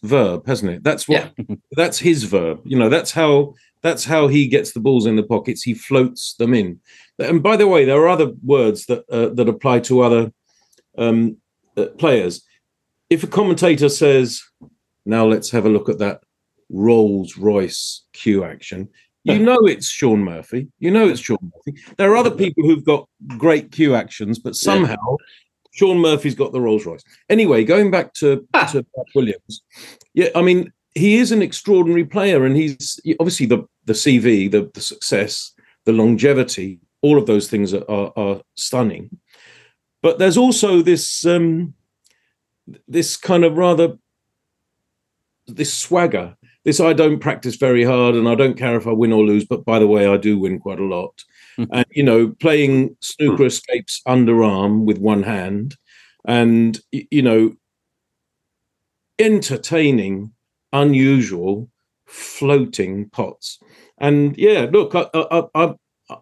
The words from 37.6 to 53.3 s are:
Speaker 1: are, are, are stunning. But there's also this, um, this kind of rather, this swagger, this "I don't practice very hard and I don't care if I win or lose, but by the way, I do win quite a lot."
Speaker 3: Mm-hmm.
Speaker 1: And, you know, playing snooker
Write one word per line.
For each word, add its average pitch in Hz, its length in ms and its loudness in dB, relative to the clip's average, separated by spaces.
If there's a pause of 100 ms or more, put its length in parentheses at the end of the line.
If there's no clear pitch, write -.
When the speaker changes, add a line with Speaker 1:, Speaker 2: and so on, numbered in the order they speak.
Speaker 1:
are, 98 160 -6
are, 101 280 -6
are 101 240 -4 (160)
stunning. 110 600 -6 (880)
But 165 160 2
there's 185 180 2
also 208 460 2
this, 165 440 -2
um, 170 480 -2 (1120)
this 160 280 -4
kind 175 280 2
of 156 120 2
rather, 170 400 0 (1500)
this 143 260 -6
swagger, 113 640 -2 (280)
this 147 160 0
"I 160 140 4
don't 151 260 2
practice 127 360 -6
very 123 280 2
hard 123 320 2
and 117 120 2
I 117 60 2
don't 131 240 2
care 123 180 -2
if 110 100 -6
I 117 60 -2
win 113 200 2
or 107 120 4
lose, 104 200 2
but - 200 -6
by 113 140 0
the 107 80 4
way, 104 200 4
I 101 100 4
do 104 220 0
win 95 200 -4
quite 95 220 -10
a 98 40 -6
lot." 92 280 -6 (460)
Speaker 3:
Mm-hmm. 113 140 -6
Speaker 1:
And, 123 200 0
you 147 100 -2
know, 117 260 4 (120)
playing 139 600 0
snooker 135 360 -2